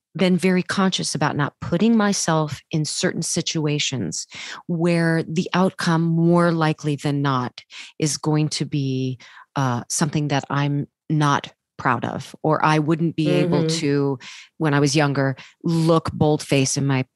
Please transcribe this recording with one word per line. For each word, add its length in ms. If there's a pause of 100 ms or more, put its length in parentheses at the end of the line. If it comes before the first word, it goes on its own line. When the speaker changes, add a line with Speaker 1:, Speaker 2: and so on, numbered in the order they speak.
(160)
Speaker 1:
been 220
very 260
conscious 500
about 220
not 240
putting 380
myself 640 (100)
in 140
certain 360
situations 1080 (400)
where 560
the 300
outcome 500
more 500
likely 420
than 260
not 420 (360)
is 160
going 320
to 180
be, 540 (380)
uh, 320
something 400
that 200
I'm 380 (220)
not 420 (280)
proud 260
of, 380
or 200
I 140
wouldn't 380
be 160
able 320
Speaker 2:
Mm-hmm. 160
Speaker 1:
to, 400 (400)
when 160
I 40
was 160
younger, 400 (280)
look 500
bold-faced 640
in 80
my 180 (120)